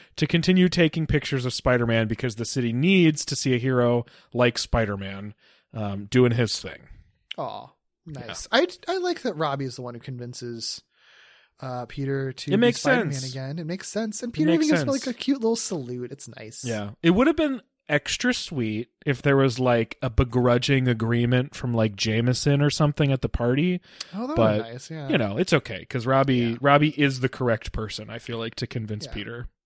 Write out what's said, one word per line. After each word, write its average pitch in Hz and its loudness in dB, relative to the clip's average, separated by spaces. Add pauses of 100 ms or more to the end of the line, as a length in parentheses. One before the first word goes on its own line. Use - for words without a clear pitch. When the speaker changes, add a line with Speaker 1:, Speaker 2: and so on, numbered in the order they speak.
(160)
Speaker 1:
to 156 -2
continue 180 4
taking 160 2
pictures 135 -2
of 123 -4
Spider-Man 117 2
because 110 -4
the 113 -6
city 120 -2
needs 160 4
to 139 -6
see 131 0
a 120 2
hero 120 2 (280)
like 120 2
Spider-Man, 101 -4 (400)
um, 101 -6
doing 123 6
his 117 0
thing. 76 -12 (540)
Speaker 2:
Aw, 107 -10 (380)
nice. 120 -12
Speaker 1:
Yeah. 233 4
Speaker 2:
I, 359 2 (200)
I 370 -2
like 349 -4
that 208 -2
Robbie 143 -2
is 123 -8
the 131 -12
one 123 -10
who 120 -12
convinces, 120 -10 (800)
uh, 123 -8
Peter 135 -4
to - -6
Speaker 1:
It 185 2
Speaker 2:
be - 4
Speaker 1:
makes 233 2
Speaker 2:
Spider-Man 240 2
Speaker 1:
sense. 131 -6
Speaker 2:
again. 135 -8
It 165 -8
makes 175 -8
sense. 214 -6
And 240 -6
Speaker 1:
It - -12
Speaker 2:
Peter 311 4
Speaker 1:
makes 320 4
Speaker 2:
even 302 2
gives 165 2
him, 135 -2
Speaker 1:
sense. 269 -2
Speaker 2:
like, 247 -4
a - -20
cute 277 -2
little 226 2
salute. 123 -6
It's 139 -14
nice. 110 -14
Speaker 1:
Yeah. 107 -4 (140)
It 170 6
would 233 6
have 330 2
been 277 -2 (260)
extra 190 0
sweet 117 -4 (160)
if 135 -2
there 139 4
was, 131 4
like, 120 2
a 131 -2
begrudging 123 2
agreement 120 2
from, 123 -4
like, 110 2
Jameson 120 2
or 147 4
something 147 2
at 131 0
the - -2
party. 143 0 (340)
Speaker 2:
Oh, 226 -6
that 302 -4
Speaker 1:
But, 110 4
Speaker 2:
would've 107 0
been 113 -14
nice, 127 -14
yeah. 151 -10
Speaker 1:
you 311 2
know, 107 -2
it's 175 0
okay, 113 -2
'cause 117 -6
Robbie, 135 4
Speaker 2:
Yeah. 117 0
Speaker 1:
Robbie 147 4
is 135 2
the 127 0
correct 117 -2
person, 110 -8
I 113 -10
feel 117 -10
like, 113 -8
to 123 -6
convince 107 -8
Speaker 2:
Yeah. - -12
Speaker 1:
Peter. 117 -10 (180)